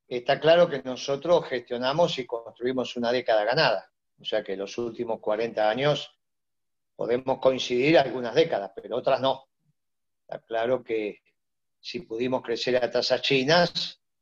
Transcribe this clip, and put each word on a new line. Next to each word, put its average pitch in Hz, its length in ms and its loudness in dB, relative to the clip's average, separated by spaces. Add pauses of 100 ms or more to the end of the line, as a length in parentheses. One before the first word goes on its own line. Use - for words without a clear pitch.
está 131 320 0
claro 165 300 6
que 139 140 -6
nosotros 139 640 0
gestionamos 131 720 0
y 123 60 -4
construimos 117 720 -4
una 120 140 0
década 120 320 2
ganada. 120 480 2 (300)
O - 20 -20
sea 107 200 -2
que 98 120 -6
los 98 220 -8
últimos 113 420 -6
cuarenta 107 500 0
años 143 480 0 (800)
podemos 127 440 -2
coincidir 131 580 2
algunas 123 360 0
décadas, 131 420 0
pero 107 220 -8
otras 131 220 0
no. 131 260 -2 (760)
Está - 240 -12
claro 120 380 -2
que 107 380 -4 (580)
si - 220 -10
pudimos 123 400 -4
crecer 120 360 -2
a 120 120 0
tasas 123 320 0
chinas, 151 800 2 (220)